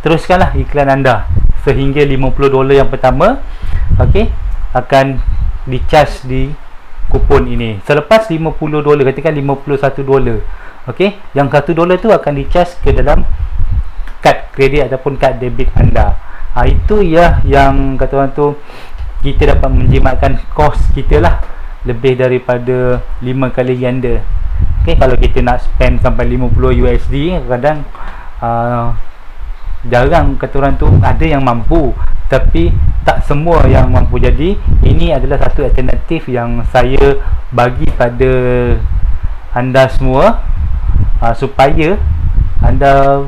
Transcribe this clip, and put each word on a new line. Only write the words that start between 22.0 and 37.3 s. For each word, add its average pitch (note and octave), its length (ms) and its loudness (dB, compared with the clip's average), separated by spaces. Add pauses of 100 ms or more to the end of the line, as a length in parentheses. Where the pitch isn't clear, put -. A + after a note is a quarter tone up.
daripada B2+ 880 -2 (160)
lima B2+ 320 -4
kali B2+ 240 -2
ganda. B2 440 -2 (640)
Okey, - 160 2
kalau C3 160 4
kita B2+ 240 4
nak B2 240 0
spend B2 400 2
sampai A#2+ 240 0
lima B2+ 240 -2
puluh B2 240 2
U B2 80 2
S A#2+ 240 0
D, C#3+ 240 -2 (160)
kadang, C#3+ 400 -4 (560)
ah, A#2 480 -2 (960)
jarang C#3+ 480 2
kata - 240 -6
orang C3+ 160 0
tu D3 120 2 (120)
ada - 240 2
yang D3 200 0
mampu, B2 480 0 (360)
tapi B2+ 440 2 (320)
tak - 200 0
semua D#3 440 2
yang C3+ 240 4
mampu. B2+ 280 2
Jadi F#3 360 2 (280)
ini E3 280 4
adalah C#3 280 0
satu C#3 240 2
alternatif C3+ 640 0
yang A#2+ 400 -4
saya C3+ 520 4 (300)